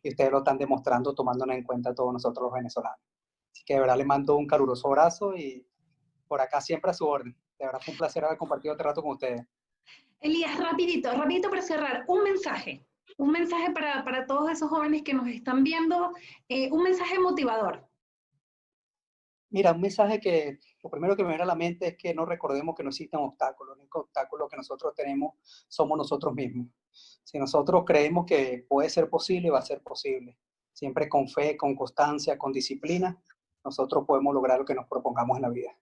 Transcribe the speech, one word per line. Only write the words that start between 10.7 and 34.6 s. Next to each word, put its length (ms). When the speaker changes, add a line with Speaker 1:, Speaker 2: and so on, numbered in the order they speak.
Speaker 2:
rapidito 380
para 120
cerrar, 440
un 160
mensaje, 640
un 160
mensaje 400
para, 320
para 220
todos 260
esos 180
jóvenes 320
que 120
nos 120
están 380
viendo, 480
eh, 220
un 140
mensaje 340
motivador. 720
Speaker 1:
Mira, 220
un 80
mensaje 400
que 380
lo 80
primero 260
que 60
me 80
viene 120
a 40
la 80
mente 340
es 80
que 160
no 140
recordemos 500
que 60
no 80
existen 300
obstáculos. 560
El 40
único 200
obstáculo 460
que 120
nosotros 360
tenemos 400
somos 280
nosotros 380
mismos. 340
Si 140
nosotros 480
creemos 400
que 420
puede 220
ser 180
posible, 420
va 100
a 20
ser 200
posible. 560
Siempre 360
con 200
fe, 280
con 180
constancia, 640
con 160
disciplina, 640
nosotros 420
podemos 280
lograr 240
lo 80